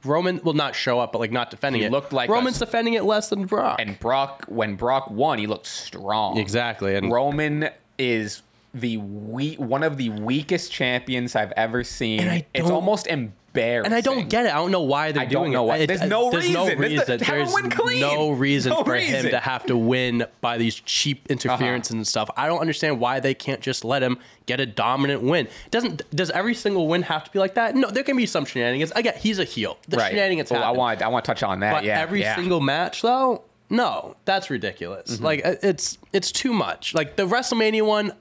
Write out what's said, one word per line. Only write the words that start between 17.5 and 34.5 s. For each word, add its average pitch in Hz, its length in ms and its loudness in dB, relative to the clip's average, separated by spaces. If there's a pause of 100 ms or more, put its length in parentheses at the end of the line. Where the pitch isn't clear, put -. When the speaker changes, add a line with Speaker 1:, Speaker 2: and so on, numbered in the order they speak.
Speaker 2:
win 123 160 0
clean. 480 300 0
Speaker 1:
no 147 320 2
reason 135 380 2
Speaker 2:
No 320 140 2
Speaker 1:
for 123 100 2
him 277 200 0
Speaker 2:
reason. 127 160 0
Speaker 1:
to 123 100 4
have 127 260 -4
to 123 100 2
win 120 500 2 (140)
by 117 180 0
these 117 220 2
cheap - 500 -2
interference 127 600 0
Speaker 2:
Uh-huh. 113 80 -2
Speaker 1:
and 107 80 -4
stuff. 110 300 -2
I 139 100 0
don't 165 140 0
understand 151 400 0
why 127 200 0
they 135 140 0
can't - 260 -6
just - 240 -4
let 131 180 0
him 123 160 0 (280)
get 127 140 -2
a 139 60 0
dominant 123 560 0
win. 135 260 2 (220)
Doesn't, 220 440 -2
does 165 160 0
every 220 240 0
single 190 340 0
win 175 140 2
have 156 220 -2
to - 60 -20
be 196 80 -2
like 190 160 2
that? 226 200 2
No, 254 160 2
there 254 140 -2
can 277 120 0
be 233 100 4
some 147 180 -2
shenanigans. 131 500 0
Again, 233 240 0
he's 214 200 0
a 170 60 0
heel. 101 340 -4 (100)
The - 80 -2
Speaker 2:
Right. 104 140 2
Speaker 1:
shenanigans 190 420 0
Speaker 2:
Oh, 139 40 2
I - 40 0
Speaker 1:
happen. 120 180 2
Speaker 2:
want, 117 240 0
I 110 60 2
want 120 160 2
to 143 60 0
touch - 120 0
on 95 180 0
that. 107 120 2
Speaker 1:
But - 120 0
Speaker 2:
Yeah, 104 160 2
Speaker 1:
every 180 200 0
Speaker 2:
yeah. 104 160 0
Speaker 1:
single 175 240 2
match, 143 420 0
though, 254 400 2 (260)
no, 190 460 0 (100)
that's 190 240 0
ridiculous. 98 680 -6